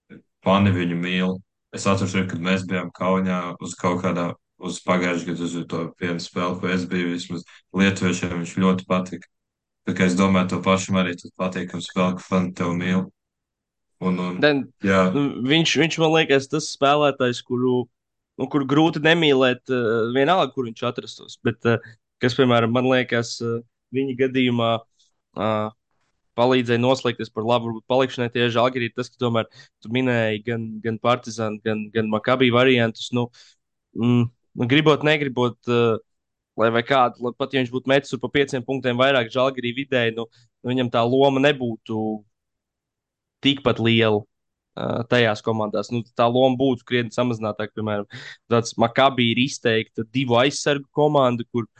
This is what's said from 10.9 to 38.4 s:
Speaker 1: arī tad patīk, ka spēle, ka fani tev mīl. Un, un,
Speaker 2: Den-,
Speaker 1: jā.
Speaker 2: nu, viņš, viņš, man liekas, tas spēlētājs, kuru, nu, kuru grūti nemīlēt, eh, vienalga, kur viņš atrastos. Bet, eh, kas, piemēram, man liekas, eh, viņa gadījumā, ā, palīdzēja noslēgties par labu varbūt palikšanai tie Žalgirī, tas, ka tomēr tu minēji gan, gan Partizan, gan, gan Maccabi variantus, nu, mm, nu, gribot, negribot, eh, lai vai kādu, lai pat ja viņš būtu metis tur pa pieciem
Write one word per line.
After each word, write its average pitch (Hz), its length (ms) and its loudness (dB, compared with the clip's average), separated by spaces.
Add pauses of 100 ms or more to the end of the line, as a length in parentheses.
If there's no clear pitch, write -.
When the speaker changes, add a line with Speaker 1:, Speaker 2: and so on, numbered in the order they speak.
Speaker 1:
arī 90 160 0
tad - 220 -14
patīk, 92 340 -6
ka 87 140 -10
spēle, 92 340 -2
ka - 80 -14
fani 92 300 -2
tev 87 180 -4
mīl. 92 300 0 (960)
Un, 90 180 -2
un, 92 200 -6
Speaker 2:
Den-, 143 260 2 (140)
Speaker 1:
jā. 95 300 2
Speaker 2:
nu, 139 180 0 (160)
viņš, 156 340 2
viņš, 156 220 0
man 160 160 2
liekas, 139 340 2
tas 156 220 -6
spēlētājs, 139 720 0
kuru, 123 400 -2 (560)
nu, 131 100 -4
kuru 139 200 -2
grūti 160 340 2
nemīlēt, 143 640 4
eh, 123 260 -2 (180)
vienalga, 139 420 2
kur 127 160 -6
viņš 113 160 -10
atrastos. - 560 -10
Bet, 117 240 -4
eh, 117 140 2 (420)
kas, 120 160 0
piemēram, 117 360 4
man 127 160 2
liekas, 120 520 0
eh, 117 200 -4 (320)
viņa 131 260 -4
gadījumā, 123 520 0 (680)
ā, 98 140 -2 (880)
palīdzēja 120 460 2
noslēgties 123 480 0
par 110 140 -6
labu 117 240 0
varbūt 110 180 -8
palikšanai 127 460 0
tie 120 180 0
Žalgirī, 120 420 0
tas, - 160 -8
ka - 120 -16
tomēr 117 240 0 (340)
tu 110 100 -18
minēji 117 560 0
gan, 113 200 -6 (160)
gan 110 180 -6
Partizan, 113 640 -2
gan, 107 280 -2
gan 110 200 -2
Maccabi 127 400 2
variantus, 120 640 2
nu, 120 160 -2 (680)
mm, 120 280 4 (300)
nu, 123 120 -2
gribot, 147 360 4
negribot, 135 540 0 (120)
eh, 120 280 2 (640)
lai 113 120 4
vai 117 120 2
kādu, 120 400 2
lai 120 120 -4
pat 135 200 -6
ja 135 80 2
viņš 120 80 -4
būtu 127 180 -6
metis 139 220 2
tur 131 80 -6
pa 120 100 -6
pieciem 139 360 -2